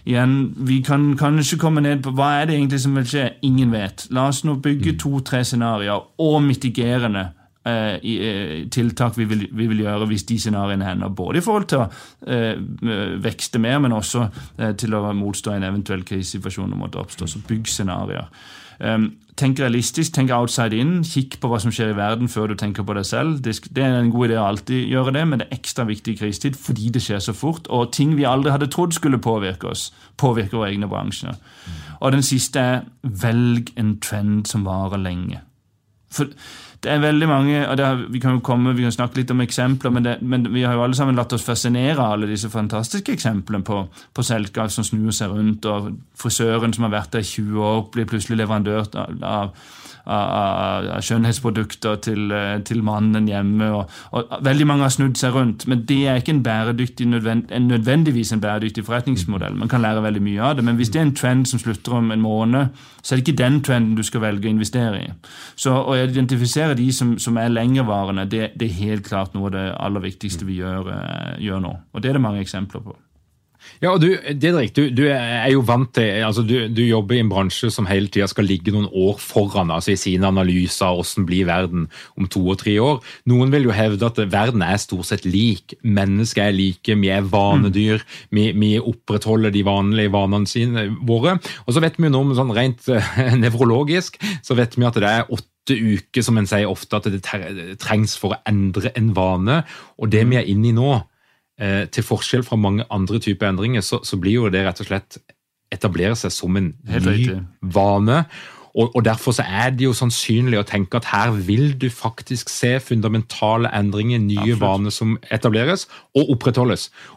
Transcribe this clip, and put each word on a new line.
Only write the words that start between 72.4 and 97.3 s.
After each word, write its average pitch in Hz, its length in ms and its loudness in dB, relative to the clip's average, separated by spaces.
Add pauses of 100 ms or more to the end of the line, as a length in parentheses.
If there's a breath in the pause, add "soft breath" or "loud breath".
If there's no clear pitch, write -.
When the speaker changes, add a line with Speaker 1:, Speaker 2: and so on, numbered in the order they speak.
Speaker 1:
eksempler 98 400 -10
på. - 120 -16 (840 loud breath)
Speaker 2:
Ja, 180 140 2
og 175 80 6
du, 175 80 6 (260)
Didrik, 143 400 2
du, 143 160 4
du 135 160 4
er 120 400 0
jo 135 160 6
vant 120 320 2
til, 113 140 2 (100)
altså, 110 240 0
du, 117 240 2
du 117 160 0
jobber 113 320 2
i 120 60 4
en 110 100 2
bransje 95 400 0
som 104 160 -2
hele 98 240 2
tiden 98 160 2
skal - 160 0
ligge 95 300 0
noen 104 180 0
år 95 240 2
foran, 98 560 0
altså, 85 220 0
i - 20 -2
sine 92 320 0
analyser, 92 640 2
hvordan 87 320 -2
blir 90 240 2
verden 87 380 0 (340 loud breath)
om 95 80 -2
to 98 160 -2
og 95 160 0
tre 104 160 0
år. 143 220 2 (260 loud breath)
Noen 127 300 4
vil 143 100 4
jo 117 80 4
hevde 107 320 2
at 117 240 0
verden 107 340 2
er 92 200 0
stort 90 260 -6
sett - 160 -4
lik, 98 560 0
mennesker 101 640 2
er 101 80 2
like, 95 480 0
vi 98 80 4
er 98 160 2
vanedyr, 104 800 4
Speaker 1:
Mm. - 320 -6
Speaker 2:
vi, 104 160 4
vi 104 260 4
opprettholder 110 800 0
de 101 80 2
vanlige 101 480 2
vanene 101 340 2
sine, 117 380 0 (160)
våre. 123 380 2 (260 loud breath)
Og 123 80 -2
så 156 80 4
vet 165 160 2
vi 170 80 2
jo 151 140 4
noe 139 100 2
om 131 80 2
sånn 127 160 2
rent, 120 400 0
eh, 120 460 2
<laughs> 117 80 4
nevrologisk, 131 720 2 (240 loud breath)
så 123 160 0
vet 117 160 0
vi 123 80 4
at 117 160 2
det 101 80 4
er 117 240 0
åtte - 400 -4
uker, 110 500 0
som 113 140 2
en 104 160 2
sier 104 160 2
ofte, 98 320 -4
at 110 80 -4
det 95 160 -4
ter-, 92 560 -8